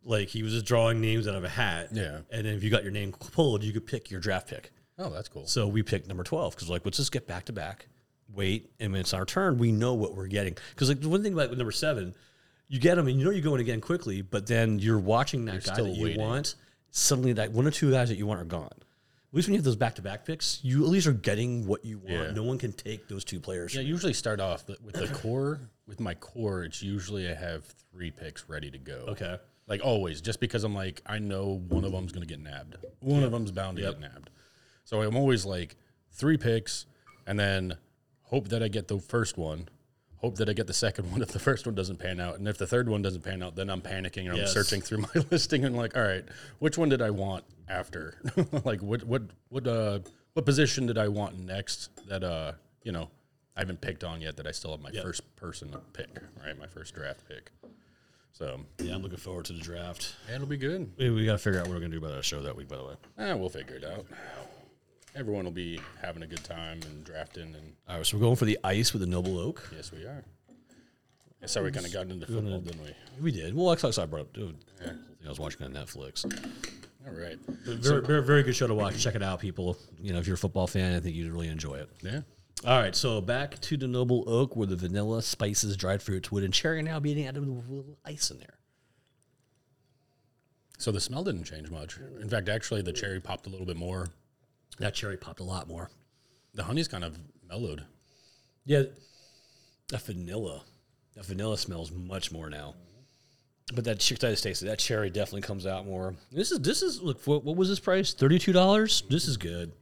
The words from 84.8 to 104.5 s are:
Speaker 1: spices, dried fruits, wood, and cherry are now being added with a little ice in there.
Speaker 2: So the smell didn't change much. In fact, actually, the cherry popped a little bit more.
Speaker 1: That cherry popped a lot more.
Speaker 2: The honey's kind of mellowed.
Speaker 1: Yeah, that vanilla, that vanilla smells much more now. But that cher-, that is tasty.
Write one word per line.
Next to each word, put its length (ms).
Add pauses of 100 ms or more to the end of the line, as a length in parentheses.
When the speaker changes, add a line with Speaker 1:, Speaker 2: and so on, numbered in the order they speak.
Speaker 1:
spices, 560
dried 260
fruits, 260
wood, 140
and 100
cherry 260
are 40
now 160
being 260
added 140
with 80
a 240
little 320
ice 280
in 80
there. 160 (2250)
Speaker 2:
So 140
the 100
smell 220
didn't 200
change 260
much. 280 (240)
In 80
fact, 180
actually, 340
the 120
cherry 260
popped 280
a 20
little 160
bit 100
more. 320 (720)
Speaker 1:
That 140
cherry 240
popped 240
a 20
lot 240
more. 220 (640)
Speaker 2:
The 100
honey's 240
kind 160
of 140 (300)
mellowed. 360 (840)
Speaker 1:
Yeah, 180 (1080)
that 140
vanilla, 600 (520)
that 100
vanilla 320
smells 340
much 400
more 180
now. 260 (1000)
But 120
that 160
cher-, 180
that 120
is 100
tasty. 260